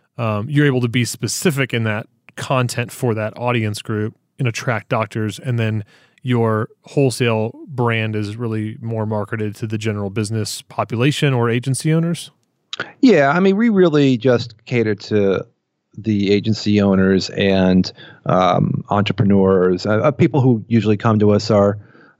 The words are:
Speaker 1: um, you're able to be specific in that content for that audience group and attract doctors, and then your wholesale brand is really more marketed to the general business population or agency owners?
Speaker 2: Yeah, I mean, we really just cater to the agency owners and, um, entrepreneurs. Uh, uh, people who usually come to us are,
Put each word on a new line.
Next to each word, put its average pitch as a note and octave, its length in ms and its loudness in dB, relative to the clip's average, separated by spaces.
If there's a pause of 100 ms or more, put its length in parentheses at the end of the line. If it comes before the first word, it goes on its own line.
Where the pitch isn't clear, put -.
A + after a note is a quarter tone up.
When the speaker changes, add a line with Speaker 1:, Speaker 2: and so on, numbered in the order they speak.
(160)
Speaker 1:
um, A2 320 -4
you're D3 180 2
able B2+ 140 0
to A#2+ 80 -2
be A#2+ 160 0
specific C3 680 -4
in A2+ 100 -2
that A2 220 -4 (300)
content B2 540 -2
for A#2 240 -2
that G#2+ 220 -6
audience A#2 460 -2
group G#2+ 320 -6 (240)
and C3 100 -2
attract A2 400 -6
doctors, A2 500 -4
and A#2+ 200 -4
then A2 260 -2 (380)
your A#2 480 0 (140)
wholesale A#2 680 0 (160)
brand A2+ 480 -2
is G#2+ 200 -6
really A2 440 -6
more A2+ 240 -4
marketed G#2+ 520 -4
to A#2 100 -8
the A2 100 -6
general G#2 320 -4
business G#2+ 540 -6
population C3 720 -2
or A#2 160 0
agency C3 420 -2
owners? E3 380 -2 (720)
Speaker 2:
Yeah, D#3 280 6
I F3 100 2
mean, G3 160 4
we A#3 120 2
really D3+ 480 4
just A#2 380 0 (100)
cater A2 300 0
to G2 520 0 (520)
the G2+ 340 0
agency G#2 480 0
owners F#2+ 500 2
and, F#2 600 2 (320)
um, F2+ 640 0
entrepreneurs. G2 960 2
Uh, G#2+ 140 0
uh, D3 120 2
people D#3 300 0
who A#2+ 280 2
usually A2 280 2
come A2 220 2
to G#2 140 4
us G#2 180 2
are, G2+ 280 4 (420)